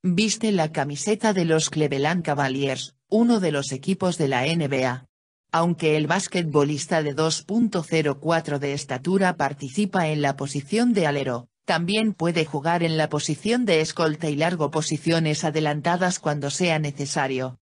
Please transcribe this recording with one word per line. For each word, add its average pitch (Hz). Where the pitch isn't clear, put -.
Viste 208
la 160
camiseta 170
de 185
los 160
Cleveland 151
Cavaliers, 139
uno 233
de 170
los 143
equipos 175
de 151
la 131
N 160
B 131
A. 127
Aunque 165
el 151
basquetbolista 156
de 147
dos 156
punto 208
cero 147
cuatro 160
de 143
estatura 170
participa 151
en 151
la 139
posición 147
de 185
alero, 143
también 202
puede 165
jugar 160
en 160
la 151
posición 202
de 170
escolta 160
y 147
largo 156
posiciones 156
adelantadas 156
cuando 147
sea 165
necesario. 139